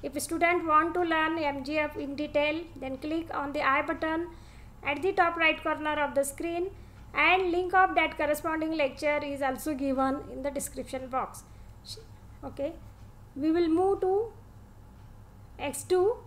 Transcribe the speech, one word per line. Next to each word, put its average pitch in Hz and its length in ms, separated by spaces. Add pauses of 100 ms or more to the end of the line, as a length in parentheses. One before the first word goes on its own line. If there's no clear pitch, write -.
If 277 140
a 285 60
student 330 440
want 311 280
to 359 80
learn 320 360
M 277 280
G 302 120
F 302 200
in 285 180
detail, 302 480 (160)
then 262 200
click 320 360
on 285 160
the 294 100
I 277 200
button 320 460 (540)
at 285 200
the 381 100
top 339 240
right 311 260
corner 302 400
of 277 140
the 277 80
screen, 339 460 (440)
and 349 380
link 359 220
of 370 220
that 320 200
corresponding 320 600
lecture 294 440
is 285 200
also 269 320
given 269 480 (100)
in 262 100
the 277 100
description 262 560
box. 240 360 (1040)
Okay, 277 260 (640)
we 302 160
will 339 160
move 370 320
to 403 320 (1300)
X 269 240
two. 370 320 (120)